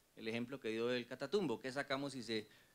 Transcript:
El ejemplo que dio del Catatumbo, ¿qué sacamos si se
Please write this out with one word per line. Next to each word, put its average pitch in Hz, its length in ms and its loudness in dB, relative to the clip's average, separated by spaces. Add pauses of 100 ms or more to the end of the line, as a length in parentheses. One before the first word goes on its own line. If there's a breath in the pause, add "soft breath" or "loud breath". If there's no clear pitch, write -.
(180)
El 113 120 -6
ejemplo 120 300 0
que 110 120 0
dio 113 160 2
del 123 200 2
Catatumbo, 139 540 2
¿qué 131 120 -4
sacamos 139 420 0
si 127 80 -6
se 107 240 0 (280 soft breath)